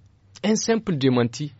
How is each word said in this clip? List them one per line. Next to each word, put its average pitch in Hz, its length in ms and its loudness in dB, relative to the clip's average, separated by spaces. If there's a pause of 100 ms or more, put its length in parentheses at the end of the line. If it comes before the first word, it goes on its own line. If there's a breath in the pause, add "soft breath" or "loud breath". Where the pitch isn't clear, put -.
(440)
Un 214 120 2
simple 220 420 -2
démenti, 127 640 0